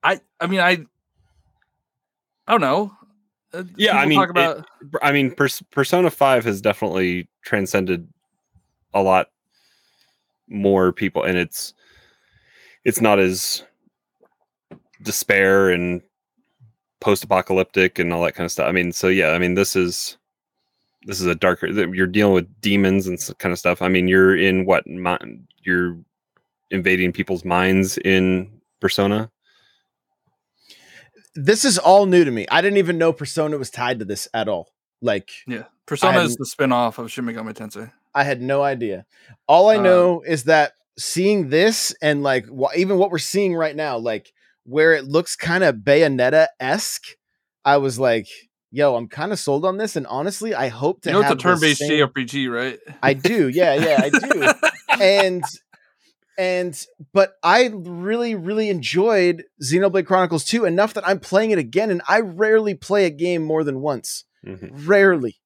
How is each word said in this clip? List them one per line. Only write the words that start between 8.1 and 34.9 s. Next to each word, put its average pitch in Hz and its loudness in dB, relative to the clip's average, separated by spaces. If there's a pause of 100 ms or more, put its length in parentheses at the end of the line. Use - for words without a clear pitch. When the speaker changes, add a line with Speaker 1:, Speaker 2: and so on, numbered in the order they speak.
Speaker 2:
a 101 0
lot 92 2 (1160)
more 98 2
people, 90 -4
and 90 0
it's, - -6 (1120)
it's 113 -2
not 107 4
as 92 -2 (1400)
despair 98 2
and 87 -2 (1000)
post-apocalyptic 95 0
and 85 -2
all 85 -2
that 80 -2
kind 87 -6
of 85 -6
stuff. 69 -2
I 87 -2
mean, 87 -2
so - -2
yeah, 92 2
I 82 0
mean, 90 0
this 98 0
is, 90 -4 (880)
this 98 -10
is 90 -2
a 87 0
darker, 87 0
th-, 95 -2
you're 92 2
dealing 101 2
with 90 -2
demons 98 2
and 90 -6
s-, - -12
kind 92 -4
of 90 -6
stuff. 90 -2
I 90 0
mean, 92 2
you're 95 6
in 95 0
what, 92 0
mi-, 87 -8 (220)
you're 87 -2 (760)
invading 92 0
people's 87 -6
minds 92 0
in 92 0 (300)
Persona. 104 -2 (2000)
Speaker 3:
This 170 0
is 202 2
all 196 6
new 180 6
to 139 2
me. 113 2
I 160 2
didn't 202 2
even 175 0
know 165 2
Persona 151 -4
was 131 -8
tied 123 -4
to 110 -8
this 98 -8
at 110 -4
all. 92 -8 (300)